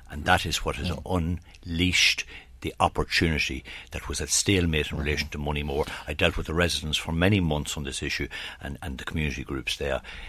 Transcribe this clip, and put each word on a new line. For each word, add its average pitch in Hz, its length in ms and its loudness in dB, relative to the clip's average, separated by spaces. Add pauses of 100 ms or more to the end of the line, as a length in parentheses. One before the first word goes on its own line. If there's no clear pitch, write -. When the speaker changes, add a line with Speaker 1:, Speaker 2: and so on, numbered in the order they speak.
(120)
Speaker 1:
And 76 140 -8
that 90 200 4
is 80 200 -2
what 76 100 -2
has 78 140 -2
Speaker 2:
Mm. 85 500 0 (260)
Speaker 1:
unleashed 87 600 2 (360)
the - 180 -6
opportunity 78 840 2 (260)
that - 180 -8
was 76 140 -4
at 71 80 -4
stalemate 85 640 4
in - 0 -
Speaker 2:
Mm-hmm. 78 120 -4
Speaker 1:
relation 73 260 0
to 78 100 -6
Moneymore. 73 500 0 (180)
I 76 60 -4
dealt 85 240 4
with 76 80 -2
the 80 80 -4
residents 78 420 2
for - 160 -4
many 95 280 4
months 76 360 0
on 73 100 -6
this 67 180 -6
issue 71 240 -2 (340)
and, 71 220 -8
and 67 160 -8
the - 40 -12
community 76 400 -2
groups 65 340 -4
there. 67 220 0 (300)